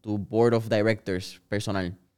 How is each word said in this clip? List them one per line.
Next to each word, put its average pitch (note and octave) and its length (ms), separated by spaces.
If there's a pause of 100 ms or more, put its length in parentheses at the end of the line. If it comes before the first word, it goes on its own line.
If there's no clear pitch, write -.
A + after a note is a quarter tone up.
tu G#2+ 160
board A2+ 380
of A2+ 140
directors G#2 800
personal. G2 500 (200)